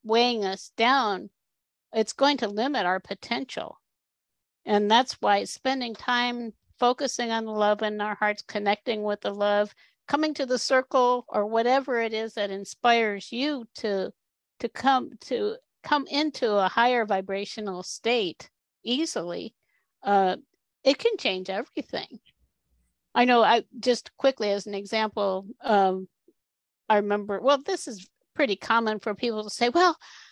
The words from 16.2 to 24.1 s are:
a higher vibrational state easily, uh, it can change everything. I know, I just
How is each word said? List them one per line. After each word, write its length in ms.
a 160
higher 360
vibrational 800
state 680
easily, 720
uh, 340
it 140
can 180
change 320
everything. 680
I 120
know, 180
I 200
just 380